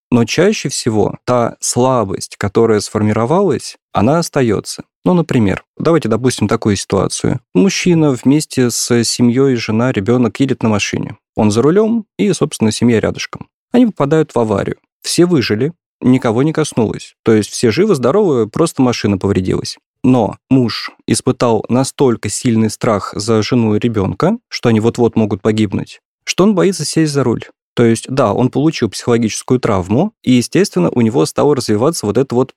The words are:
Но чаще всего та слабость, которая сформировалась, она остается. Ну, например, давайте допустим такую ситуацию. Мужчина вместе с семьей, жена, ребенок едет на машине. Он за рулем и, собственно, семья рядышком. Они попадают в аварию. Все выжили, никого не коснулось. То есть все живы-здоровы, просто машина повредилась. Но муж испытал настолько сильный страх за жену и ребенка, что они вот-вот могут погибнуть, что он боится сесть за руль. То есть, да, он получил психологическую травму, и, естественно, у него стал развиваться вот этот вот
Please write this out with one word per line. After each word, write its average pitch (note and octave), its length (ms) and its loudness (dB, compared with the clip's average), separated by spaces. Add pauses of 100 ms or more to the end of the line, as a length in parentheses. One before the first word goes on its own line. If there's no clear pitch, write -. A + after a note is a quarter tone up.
(120)
Но A#2 140 4
чаще F3+ 440 0
всего G#2+ 460 -2 (100)
та B2 340 0
слабость, B2 800 -2
которая A2 440 2
сформировалась, A2+ 960 -2 (160)
она B2+ 260 2
остается. A#2+ 640 -2 (200)
Ну, F3+ 120 2
например, C3 500 0 (100)
давайте D3+ 320 0
допустим A2+ 400 0
такую G#2+ 280 0
ситуацию. G2 640 -2 (160)
Мужчина F3 560 2
вместе C3 580 0
с A#2 340 0
семьей, B2 520 2
жена, A2+ 360 -2
ребенок A#2 480 0
едет C3+ 220 -2
на A#2 80 2
машине. - 480 -4 (180)
Он G#2+ 140 2
за A2 140 2
рулем G#3 420 2 (140)
и, G3 140 2
собственно, - 380 -2
семья A#2 280 2
рядышком. - 480 -6 (240)
Они B3 160 4
попадают D#3 480 0
в A#2+ 40 2
аварию. G#2+ 380 -2 (240)
Все - 240 2
выжили, C#3 480 0 (260)
никого B2+ 440 2
не D#3 100 0
коснулось. - 720 -4
То A2+ 100 4
есть G#2+ 160 2
все - 220 0
живы-здоровы, D3 760 0
просто D#3 360 -2
машина A2+ 340 0
повредилась. G2 600 -2 (260)
Но B2 340 2 (120)
муж B2 400 0 (160)
испытал A#2 640 0
настолько B2+ 580 0
сильный A2 440 0
страх - 440 -2
за G#2+ 280 0
жену A2+ 320 0
и G#2+ 40 0
ребенка, A2+ 600 -2 (100)
что - 200 -2
они A2 100 4
вот-вот A2+ 360 0
могут G#2+ 280 -2
погибнуть, G#2+ 560 -2 (260)
что - 180 -2
он G#3 120 2
боится E3+ 300 0
сесть D#3 280 -2
за C#3 100 0
руль. A#2 200 -2 (300)
То A#2+ 120 2
есть, A2+ 240 0
да, B2 240 2
он B2 160 0
получил C3+ 400 -2
психологическую A#2 680 -2
травму, G#2+ 520 0 (120)
и, B2+ 100 2
естественно, E3 560 0
у B2 120 -2
него A#2+ 240 2
стал C#3+ 280 0
развиваться A#2+ 520 -2
вот G#2 120 0
этот C3+ 160 -2
вот B2+ 220 0